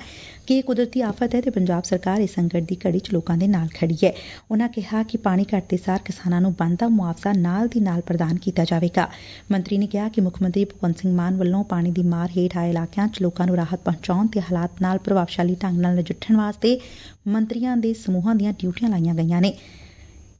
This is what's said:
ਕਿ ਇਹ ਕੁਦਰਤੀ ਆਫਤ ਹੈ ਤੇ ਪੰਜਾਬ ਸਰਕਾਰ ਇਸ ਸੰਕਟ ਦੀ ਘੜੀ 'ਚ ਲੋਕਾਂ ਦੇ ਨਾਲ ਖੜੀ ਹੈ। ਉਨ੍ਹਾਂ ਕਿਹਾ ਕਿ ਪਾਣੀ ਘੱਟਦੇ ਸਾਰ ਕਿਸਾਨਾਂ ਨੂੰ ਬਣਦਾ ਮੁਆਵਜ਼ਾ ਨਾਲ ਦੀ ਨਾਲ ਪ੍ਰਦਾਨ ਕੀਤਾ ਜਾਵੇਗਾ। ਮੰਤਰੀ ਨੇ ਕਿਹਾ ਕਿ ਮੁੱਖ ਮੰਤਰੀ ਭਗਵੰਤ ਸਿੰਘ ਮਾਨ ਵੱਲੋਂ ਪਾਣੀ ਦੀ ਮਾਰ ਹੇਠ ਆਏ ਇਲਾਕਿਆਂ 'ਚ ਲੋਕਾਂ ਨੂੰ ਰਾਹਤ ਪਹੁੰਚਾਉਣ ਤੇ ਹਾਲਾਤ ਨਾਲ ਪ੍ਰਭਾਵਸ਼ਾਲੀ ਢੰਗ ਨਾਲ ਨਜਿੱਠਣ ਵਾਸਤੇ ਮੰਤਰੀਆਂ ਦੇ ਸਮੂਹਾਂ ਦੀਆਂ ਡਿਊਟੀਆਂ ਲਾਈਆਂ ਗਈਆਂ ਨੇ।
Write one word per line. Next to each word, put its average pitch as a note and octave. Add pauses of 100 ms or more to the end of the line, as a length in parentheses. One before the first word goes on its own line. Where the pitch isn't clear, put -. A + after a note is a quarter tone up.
(480)
ਕਿ C4
ਇਹ C4
ਕੁਦਰਤੀ B3
ਆਫਤ A#3
ਹੈ B3
ਤੇ C4
ਪੰਜਾਬ F3+
ਸਰਕਾਰ F#3
ਇਸ F#3+
ਸੰਕਟ E3+
ਦੀ F#3
ਘੜੀ F3+
'ਚ -
ਲੋਕਾਂ E3+
ਦੇ F3+
ਨਾਲ F3
ਖੜੀ E3
ਹੈ। F#3 (380)
ਉਨ੍ਹਾਂ A3+
ਕਿਹਾ G#3+
ਕਿ A3
ਪਾਣੀ G3 (100)
ਘੱਟਦੇ F#3
ਸਾਰ F#3+
ਕਿਸਾਨਾਂ F3
ਨੂੰ F#3
ਬਣਦਾ E3+
ਮੁਆਵਜ਼ਾ G3+
ਨਾਲ F3+
ਦੀ A#3+
ਨਾਲ F3
ਪ੍ਰਦਾਨ E3
ਕੀਤਾ F3+
ਜਾਵੇਗਾ। E3+ (440)
ਮੰਤਰੀ G3
ਨੇ G3+
ਕਿਹਾ G#3
ਕਿ G#3+
ਮੁੱਖ F3+
ਮੰਤਰੀ F#3+
ਭਗਵੰਤ F3
ਸਿੰਘ F#3
ਮਾਨ F3+
ਵੱਲੋਂ F#3+
ਪਾਣੀ F3
ਦੀ F3
ਮਾਰ E3+
ਹੇਠ F3+
ਆਏ E3+
ਇਲਾਕਿਆਂ E3+
'ਚ G#3+
ਲੋਕਾਂ F3
ਨੂੰ F3+
ਰਾਹਤ E3+
ਪਹੁੰਚਾਉਣ F#3
ਤੇ G#3+
ਹਾਲਾਤ F3
ਨਾਲ F#3
ਪ੍ਰਭਾਵਸ਼ਾਲੀ F#3
ਢੰਗ F3+
ਨਾਲ F3+
ਨਜਿੱਠਣ F3+
ਵਾਸਤੇ G#3+ (480)
ਮੰਤਰੀਆਂ A3+
ਦੇ A3+ (120)
ਸਮੂਹਾਂ F#3
ਦੀਆਂ G#3
ਡਿਊਟੀਆਂ F#3
ਲਾਈਆਂ E3+
ਗਈਆਂ E3
ਨੇ। F#3+ (880)